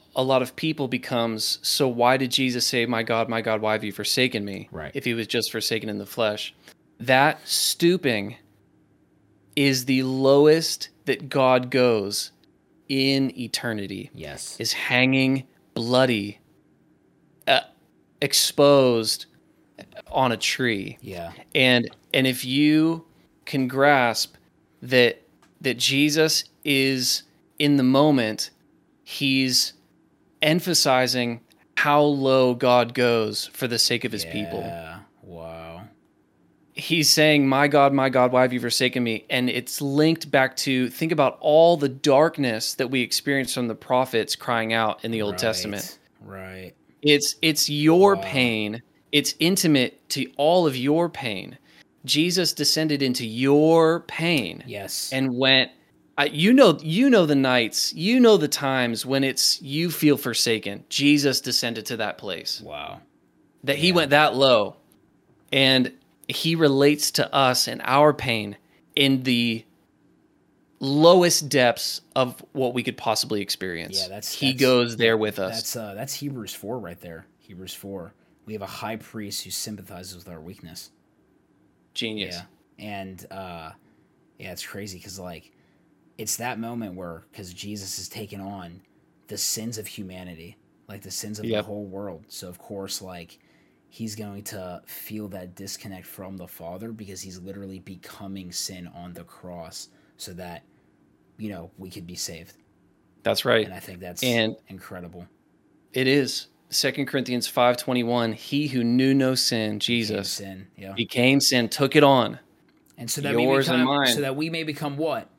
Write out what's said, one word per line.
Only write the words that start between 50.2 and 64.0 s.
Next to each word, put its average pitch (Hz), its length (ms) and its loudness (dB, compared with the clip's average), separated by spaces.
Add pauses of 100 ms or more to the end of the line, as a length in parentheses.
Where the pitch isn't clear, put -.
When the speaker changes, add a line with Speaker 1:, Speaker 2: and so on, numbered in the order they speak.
Speaker 1:
all 160 320 2
of 131 80 -2
your 151 320 0
pain. 110 500 -10 (460)
Jesus 170 480 0
descended 147 500 0
into 123 240 -2
your 156 720 4
pain 156 680 -4
Speaker 2:
Yes. 101 460 -10
Speaker 1:
and 131 240 -2
went, 131 360 4 (440)
"I, 143 100 2
you 156 260 4
know, 220 300 8
you 190 280 2
know 196 160 6
the 147 100 2
nights, 127 580 2
you 208 260 2
know 226 160 8
the 151 120 2
times 127 580 -2
when 135 180 0
it's, - 380 0
you 160 280 -2
feel 147 260 4
forsaken." 110 720 -2
Jesus 143 520 2
descended 117 460 -4
to 120 100 -8
that 107 220 -6
place. 87 420 -10
Speaker 2:
Wow. 78 400 -14 (640)
Speaker 1:
That 139 140 -2
he 165 100 2
Speaker 2:
Yeah. 180 60 4
Speaker 1:
went 156 160 2